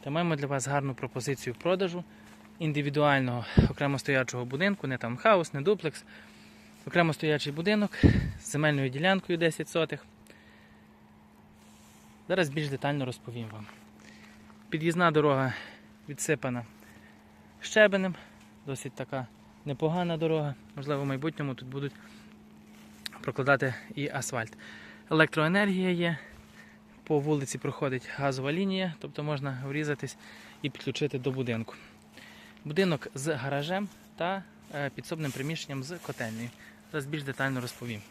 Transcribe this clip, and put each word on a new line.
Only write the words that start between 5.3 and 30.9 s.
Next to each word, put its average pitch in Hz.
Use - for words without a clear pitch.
не 139
дуплекс. 170
Окремо 165
стоячий 147
будинок 202
з -
земельною 143
ділянкою 175
десять 160
сотих. 156
Зараз 175
більш 147
детально 139
розповім 120
вам. 107
Під'їзна 165
дорога 139
відсипана 131
щебенем, 196
досить 135
така 131
непогана 160
дорога. 156
Можливо, 143
в -
майбутньому 139
тут 127
будуть 139
прокладати 135
і 143
асфальт. 120
Електроенергія 180
є, 170
по 151
вулиці 143
проходить 131
газова 135
лінія, 190
тобто 147
можна 139
врізатись 143
і 147
підключити 135